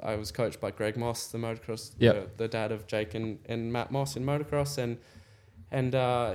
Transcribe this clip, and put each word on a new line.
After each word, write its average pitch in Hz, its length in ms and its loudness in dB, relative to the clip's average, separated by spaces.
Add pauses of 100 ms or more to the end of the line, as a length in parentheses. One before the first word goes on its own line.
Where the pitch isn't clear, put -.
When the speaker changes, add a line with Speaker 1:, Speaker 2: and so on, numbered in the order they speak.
Speaker 1:
I 107 140 -2
was 107 160 -6
coached 110 280 -2
by 101 120 -2
Greg 107 240 0
Moss, 117 320 -2
the 113 100 -6
motocross, 113 600 -6
Speaker 2:
Yep. 104 380 6
Speaker 1:
the, 117 80 -2
the 113 40 0
dad 113 240 -2
of 107 160 -6
Jake 107 260 0
and, 110 320 -4
and 117 260 -2
Matt 120 200 -2
Moss 139 240 -2
in 127 80 -4
motocross. 143 540 0
And, 120 200 -2 (720)
and, 127 240 2
uh, 123 400 2